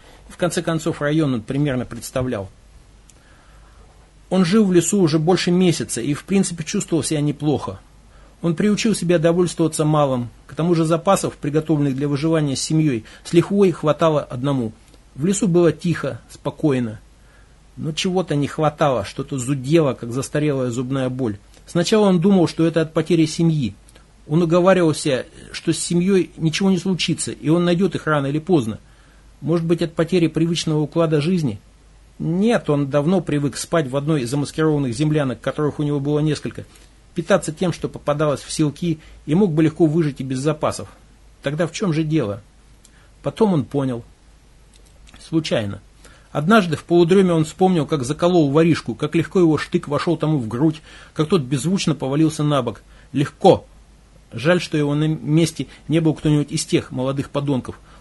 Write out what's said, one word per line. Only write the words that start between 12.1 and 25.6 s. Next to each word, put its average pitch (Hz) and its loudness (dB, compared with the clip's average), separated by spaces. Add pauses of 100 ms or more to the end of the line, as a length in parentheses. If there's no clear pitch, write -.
с - -6
семьёй, 156 0 (200)
с - -12
лихвой 190 4
хватало 151 0
одному. 127 -4 (440)
В 135 -4
лесу 196 0
было 170 4
тихо, 147 -4
спокойно. 127 -4 (760)
Но 135 -8
чего-то 180 -2
не 143 0
хватало, 147 0
что-то - -8
зудело, 135 0
как 117 -10
застарелая 135 -2
зубная 131 -4
боль. 123 -4 (280)
Сначала 208 2
он 185 4
думал, 180 4
что 165 0
это 165 0
от 156 -4
потери 165 2
семьи. 156 0 (540)
Он 160 2
уговаривал 175 4
себя, 127 -2 (260)
что - -2